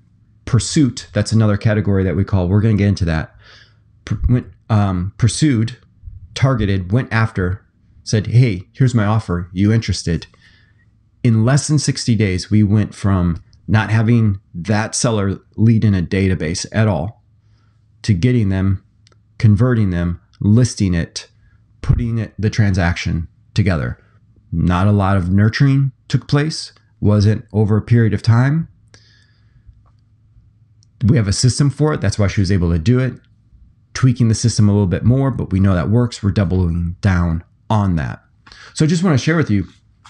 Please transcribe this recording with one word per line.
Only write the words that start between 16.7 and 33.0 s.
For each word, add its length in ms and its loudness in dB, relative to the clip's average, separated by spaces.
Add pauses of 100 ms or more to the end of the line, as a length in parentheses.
at 160 0
all 340 -4 (800)
to 120 0
getting 340 0
them, 340 -2 (540)
converting 540 2
them, 300 -4 (200)
listing 540 2
it, 340 -6 (540)
putting 360 0
it, 200 -6
the 100 -2
transaction 800 -2 (280)
together. 440 -2 (540)
Not 340 0
a 60 4
lot 240 2
of 140 -2
nurturing 600 2 (160)
took 220 -4
place, 440 -2 (280)
wasn't 520 2
over 240 0
a 60 0
period 320 2
of 80 -6
time. 460 0 (2250)
We 120 4
have 100 2
a 60 0
system 380 2
for 220 0
it. 80 -4
That's 200 -2
why 80 2
she 120 -2
was 120 0
able 180 0
to 80 0
do 220 2